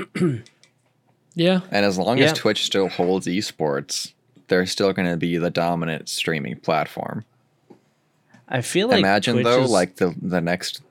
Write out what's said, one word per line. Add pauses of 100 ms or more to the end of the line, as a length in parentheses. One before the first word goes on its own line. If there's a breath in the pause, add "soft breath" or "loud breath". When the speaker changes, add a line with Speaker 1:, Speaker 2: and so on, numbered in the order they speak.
(140)
Speaker 1:
<clears throat> (920)
Yeah. (100)
Speaker 2:
And
as
long
as
Speaker 3:
Yeah.
Speaker 2:
Twitch
still
holds
esports, (360)
they're
still
gonna
be
the
dominant
streaming
platform. (1200 soft breath)
Speaker 3:
I
feel
like
Speaker 2:
Imagine,
Speaker 3:
Twitch
Speaker 2:
though,
Speaker 3:
is
Speaker 2:
like,
the,
the
next